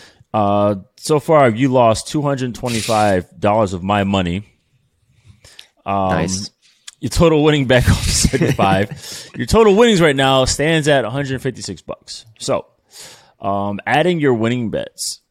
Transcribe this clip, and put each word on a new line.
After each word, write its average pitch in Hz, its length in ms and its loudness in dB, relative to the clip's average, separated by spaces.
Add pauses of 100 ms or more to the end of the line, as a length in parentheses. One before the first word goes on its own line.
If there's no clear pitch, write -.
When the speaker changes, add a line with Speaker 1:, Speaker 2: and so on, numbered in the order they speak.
(340)
Speaker 1:
Uh, 104 420 0 (200)
so 156 220 -2
far, 143 300 4
you 117 220 0
lost 117 380 2
two 151 140 -4
hundred 131 320 -4
twenty-five 107 840 -2
dollars 104 320 0
of 87 100 -8
my 101 220 0
money. 98 400 -2 (1400)
Um, 98 240 -2
Speaker 2:
Nice. 98 400 -4 (500)
Speaker 1:
your 135 100 -6
total 156 320 4
winning 151 240 2
bet - 180 4
<laughs> - 20 -6
goes - 100 4
to - 140 -4 (180)
seventy-five. 107 1080 -2
Your 123 100 -6
total 214 280 4
winnings 220 260 4
right 151 140 4
now 135 300 2
stands 151 440 0
at 135 160 2
a 104 60 -6
hundred 135 320 -6
fifty-six 104 400 -10
bucks. - 440 -16 (120)
So, - 280 -4 (760)
um, 101 460 -4
adding 160 340 0
your 139 140 2
winning 117 360 -2
bets - 500 -10 (100)